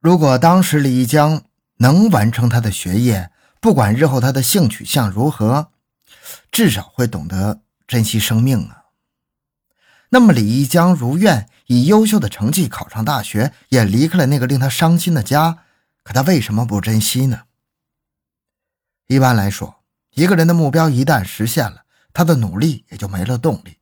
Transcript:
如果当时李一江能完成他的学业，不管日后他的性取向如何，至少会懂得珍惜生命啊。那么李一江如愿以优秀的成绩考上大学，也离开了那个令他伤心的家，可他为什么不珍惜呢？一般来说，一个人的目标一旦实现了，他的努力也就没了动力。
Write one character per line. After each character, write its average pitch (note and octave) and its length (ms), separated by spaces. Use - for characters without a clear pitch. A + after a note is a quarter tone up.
如 F3 180
果 C3+ 200
当 E3+ 240
时 D#3 180
李 B2+ 220
一 B2 40
江 D3+ 380
能 E3 320
完 A2+ 240
成 A#2 160
他 A#2 100
的 A2+ 120
学 F#2 280
业， G#2+ 320
不 A3 140
管 A2 200
日 C#3+ 120
后 C3 120
他 B2+ 140
的 C3+ 100
性 D#3 260
取 G#2+ 160
向 A#2 260
如 A2+ 200
何， C3 400
至 G#3+ 200
少 G2+ 120
会 - 240
懂 E2+ 220
得 F#2+ 340
珍 A#2 180
惜 A2 140
生 A2+ 240
命 B2+ 260
啊。 - 160
那 B3+ 100
么 A3 120
李 A#2 140
一 C3 200
江 F3 280
如 C3+ 240
愿 E3+ 300
以 B2 200
优 G#3+ 180
秀 G#3+ 140
的 A#2+ 100
成 G#2+ 220
绩 D#3+ 180
考 - 200
上 A2 160
大 C3 180
学， A2+ 300
也 B2 160
离 A#2 240
开 F3+ 80
了 D3+ 100
那 C#3+ 120
个 B2 80
令 C3+ 120
他 C3 100
伤 E3 300
心 F3 140
的 C#3 100
家， D#3+ 360
可 - 100
他 B2+ 100
为 D#3+ 180
什 G#2+ 120
么 A#2 140
不 G#2 140
珍 A2 200
惜 B2+ 260
呢？ A#2+ 160
一 C3 120
般 B2+ 160
来 G2+ 160
说， - 320
一 D#3+ 120
个 F#3+ 100
人 E3 100
的 F3 80
目 D#3+ 160
标 D#3+ 180
一 C3 160
旦 C#3 200
实 G#2+ 220
现 A#2 240
了， - 140
他 E3+ 120
的 D#3+ 120
努 G2+ 220
力 C#3+ 320
也 - 60
就 G2+ 120
没 F#2 160
了 B2 120
动 A#2+ 280
力。 - 180